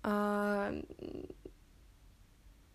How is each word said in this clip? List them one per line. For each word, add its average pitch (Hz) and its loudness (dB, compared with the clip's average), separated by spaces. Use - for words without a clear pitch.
А... 208 2